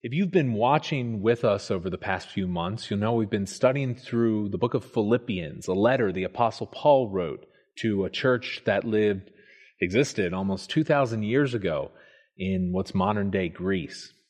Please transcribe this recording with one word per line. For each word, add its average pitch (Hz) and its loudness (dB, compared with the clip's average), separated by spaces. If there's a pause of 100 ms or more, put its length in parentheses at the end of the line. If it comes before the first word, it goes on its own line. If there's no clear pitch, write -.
If 120 -6
you've 175 0
been 139 2
watching 120 0
with 117 4
us 101 2
over 92 -2
the 90 -4
past 95 -4
few 95 -4
months, 90 -4
you'll 101 -2
know 110 0
we've 110 0
been 98 -2
studying 131 0
through 110 0
the 98 -4
book 117 0
of 104 -2
Philippians, 104 -2
a 92 0
letter 113 4
the 92 -4
Apostle 113 0
Paul 135 4
wrote 90 -4 (320)
to 101 0
a 90 -2
church - 0
that 101 2
lived, 104 0 (500)
existed 92 0
almost 95 -4
two 156 0
thousand 131 0
years 123 0
ago 85 -4 (440)
in 92 -2
what's 95 -2
modern-day 98 0
Greece. 90 -4 (180)